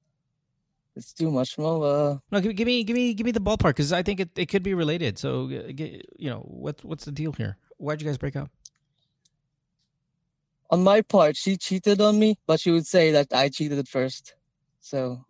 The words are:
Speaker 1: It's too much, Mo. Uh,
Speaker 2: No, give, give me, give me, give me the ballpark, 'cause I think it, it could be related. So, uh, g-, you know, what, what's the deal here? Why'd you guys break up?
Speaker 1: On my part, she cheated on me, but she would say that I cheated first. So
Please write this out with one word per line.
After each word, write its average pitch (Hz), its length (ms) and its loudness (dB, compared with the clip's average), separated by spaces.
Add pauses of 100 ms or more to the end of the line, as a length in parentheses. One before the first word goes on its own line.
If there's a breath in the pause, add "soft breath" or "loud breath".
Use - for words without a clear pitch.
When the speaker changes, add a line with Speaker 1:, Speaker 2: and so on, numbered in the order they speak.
(960)
Speaker 1:
It's - 180 -18
too 160 180 -2
much, 131 260 -2
Mo. 160 240 -2
Uh, 143 360 0 (140)
Speaker 2:
No, 202 100 2
give, 208 140 -2
give 226 120 -2
me, 247 160 2
give 226 120 -2
me, 247 180 0
give 220 120 -4
me 247 60 0
the 220 100 -2
ballpark, 196 360 0
'cause 147 160 0
I 180 100 0
think 190 160 -2
it, 185 180 -4
it 175 100 -2
could 196 160 0
be 196 100 -2
related. 160 440 -2
So, 131 320 -4
uh, 135 220 -10
g-, 143 300 -12 (160)
you 143 120 -8
know, 117 120 -8
what, 139 440 -12
what's 156 200 -12
the 147 60 -10
deal 151 200 -4
here? 104 260 -6 (200)
Why'd 151 240 -6
you 151 60 -6
guys 139 100 -2
break 143 180 -8
up? 139 140 -8 (2250)
Speaker 1:
On 180 140 2
my 202 180 6
part, 160 340 4
she 190 220 -2
cheated 190 440 0
on 214 180 6
me, 214 260 4
but 160 140 2
she 170 120 2
would 165 160 2
say 165 240 6
that 143 220 4
I 135 160 2
cheated 143 400 -4
first. - 460 -4 (440)
So 127 500 -6